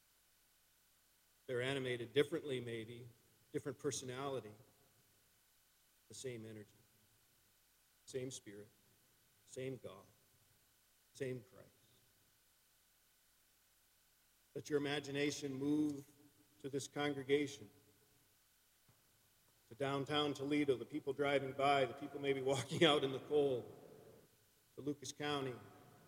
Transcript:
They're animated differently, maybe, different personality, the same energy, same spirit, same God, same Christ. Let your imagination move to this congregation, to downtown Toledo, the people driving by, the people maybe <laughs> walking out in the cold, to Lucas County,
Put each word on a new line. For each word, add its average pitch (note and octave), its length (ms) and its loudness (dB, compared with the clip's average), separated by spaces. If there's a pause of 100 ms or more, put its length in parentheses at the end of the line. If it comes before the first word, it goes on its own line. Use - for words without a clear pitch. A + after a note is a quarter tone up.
(1500)
They're B2 160 0
animated B2+ 500 -2
differently, D3 520 2
maybe, A#2+ 420 -8 (460)
different C#3 260 -4
personality, C3 720 -4 (1600)
the A2 60 -18
same A#2+ 300 -8
energy, G#2+ 220 -14 (1400)
same C3 280 -6
spirit, G#2 360 -14 (800)
same C3 360 -8
God, F2+ 80 -12 (1200)
same B2+ 260 -4 (120)
Christ. - 160 -20 (2750)
Let C#3+ 160 -8
your D3+ 80 4
imagination C#3+ 720 0
move D3 500 2 (600)
to C#3+ 80 -6
this C3+ 180 -4
congregation, C#3+ 760 2 (2000)
to - 60 -16
downtown C#3 580 0
Toledo, C#3 440 2
the A2+ 80 -6
people C#3+ 280 -4
driving C3+ 460 2
by, C#3 260 6
the B2 100 -4
people D3 260 -8
maybe C#3 200 2
<laughs> - 20 -4
walking C3+ 420 2
out D3 200 8
in C3+ 80 0
the C3 60 -2
cold, C#3 460 4 (1120)
to - 60 -12
Lucas C#3 300 -4
County, C#3+ 420 -2 (540)